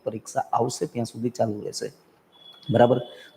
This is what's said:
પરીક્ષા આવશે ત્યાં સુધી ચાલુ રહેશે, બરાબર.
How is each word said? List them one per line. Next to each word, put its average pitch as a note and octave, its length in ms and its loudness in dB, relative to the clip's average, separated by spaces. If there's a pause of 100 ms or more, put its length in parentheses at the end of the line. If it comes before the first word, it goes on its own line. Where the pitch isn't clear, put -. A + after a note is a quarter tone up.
પરીક્ષા - 360 -6 (140)
આવશે A#2+ 280 -2
ત્યાં A#2 260 -4
સુધી A#2 260 -6
ચાલુ G#2+ 280 -2
રહેશે, - 220 -8 (840)
બરાબર. A#2+ 260 8 (380)